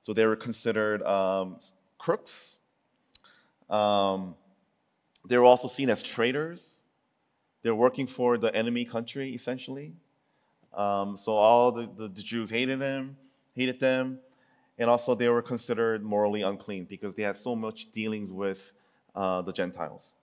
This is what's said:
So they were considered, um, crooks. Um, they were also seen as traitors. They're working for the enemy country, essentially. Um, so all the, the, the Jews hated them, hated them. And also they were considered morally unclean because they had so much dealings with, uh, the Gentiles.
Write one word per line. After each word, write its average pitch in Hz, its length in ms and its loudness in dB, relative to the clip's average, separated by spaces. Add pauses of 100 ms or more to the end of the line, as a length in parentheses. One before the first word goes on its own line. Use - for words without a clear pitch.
So 107 100 -8
they 110 140 6
were 110 100 2
considered, 107 640 -2
um, 95 560 0 (400)
crooks. - 600 -6 (1080)
Um, 98 680 0 (920)
they 123 100 2
were 123 80 8
also 123 220 8
seen 131 240 0
as 101 140 0
traitors. 147 720 -4 (880)
They're 113 120 2
working 127 320 2
for 123 320 0
the 107 160 0
enemy 120 300 0
country, 120 500 -8
essentially. 131 600 -10 (760)
Um, 101 440 -2
so 110 180 -4
all 120 380 8
the, 117 240 -8
the, 110 100 -10
the 98 160 -12
Jews 113 260 -6
hated 131 300 -2
them, 135 380 -6 (400)
hated 127 240 -2
them. 131 400 0 (580)
And 117 100 2
also 120 280 2
they 120 120 2
were 120 140 4
considered 113 640 -2
morally 104 380 0
unclean 98 420 -6
because 95 320 -12
they 107 80 -4
had 101 120 -2
so 123 200 -6
much 110 340 -10
dealings 107 400 -6
with, 95 420 -6 (440)
uh, 92 260 -2
the 90 100 -8
Gentiles. 87 600 -8 (100)